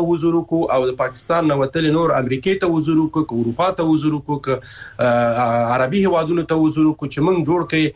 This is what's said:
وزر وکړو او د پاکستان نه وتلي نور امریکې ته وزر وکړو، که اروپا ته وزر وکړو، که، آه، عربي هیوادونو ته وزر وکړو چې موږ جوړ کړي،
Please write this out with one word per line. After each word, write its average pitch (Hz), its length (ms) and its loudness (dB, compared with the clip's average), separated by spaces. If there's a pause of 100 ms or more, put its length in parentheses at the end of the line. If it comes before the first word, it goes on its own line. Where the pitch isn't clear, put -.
وزر 165 260 2
وکړو 165 400 0
او 127 160 2
د 127 60 -6
پاکستان 151 520 -2
نه 143 60 2
وتلي 147 360 0
نور 160 200 2
امریکې 131 500 -2
ته 185 60 0
وزر 160 300 0
وکړو، 156 320 0
که 120 60 -10
اروپا 117 360 0
ته 175 120 -4
وزر 156 320 2
وکړو، 147 260 -6
که، 127 200 -4 (400)
آه، 120 720 2
عربي 131 240 0
هیوادونو 170 440 0
ته 160 120 -2
وزر 156 280 2
وکړو 151 260 0
چې - 100 -8
موږ 180 180 2 (120)
جوړ 175 120 2 (120)
کړي، 156 240 0